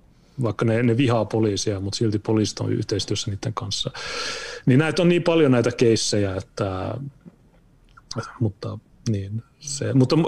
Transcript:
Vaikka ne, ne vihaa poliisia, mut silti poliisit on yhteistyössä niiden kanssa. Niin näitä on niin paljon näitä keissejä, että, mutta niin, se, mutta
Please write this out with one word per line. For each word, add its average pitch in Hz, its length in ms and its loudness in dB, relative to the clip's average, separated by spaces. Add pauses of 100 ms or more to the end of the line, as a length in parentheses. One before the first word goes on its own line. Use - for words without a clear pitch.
(440)
Vaikka 110 220 -2
ne, 113 180 2
ne 117 140 2
vihaa 117 280 2
poliisia, 104 540 0
mut 98 140 -6
silti 107 260 0
poliisit 107 400 0
on 107 140 -2
yhteistyössä - 580 -4
niiden 104 220 -6
kanssa. - 380 -6 (720)
Niin 131 140 6
näitä 156 220 0
on 175 80 4
niin 175 140 2
paljon 165 280 4
näitä 120 200 4
keissejä, 107 640 2
että, 98 600 -6 (1400)
mutta 107 380 -4 (320)
niin, 104 340 -4 (160)
se, - 340 -4
mutta 131 220 4 (120)